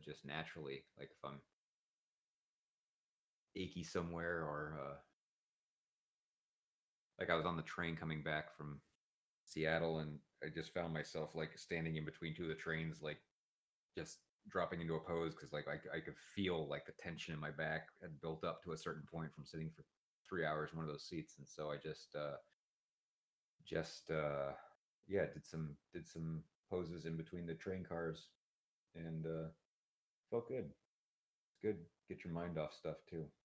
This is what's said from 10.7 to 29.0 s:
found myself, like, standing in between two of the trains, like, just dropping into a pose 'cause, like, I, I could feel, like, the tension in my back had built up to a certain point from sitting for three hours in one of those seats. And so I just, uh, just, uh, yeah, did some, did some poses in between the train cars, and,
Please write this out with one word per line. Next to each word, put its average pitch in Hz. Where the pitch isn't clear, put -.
found 85
myself, 78
like, 80
standing 82
in 78
between 80
two 87
of 82
the 78
trains, 80
like, 76
just -
dropping 87
into 80
a 78
pose 82
'cause, -
like, 73
I, 80
I -
could 76
feel, 87
like, 71
the -
tension 85
in 78
my 76
back 78
had 80
built 80
up 82
to 87
a 80
certain 80
point 82
from 71
sitting 80
for -
three 85
hours 76
in 82
one 80
of 76
those 71
seats. 78
And 71
so 76
I 73
just, -
uh, 73
just, -
uh, 73
yeah, 95
did -
some, 78
did 85
some 80
poses 85
in 82
between 85
the 82
train 92
cars, 82
and, 80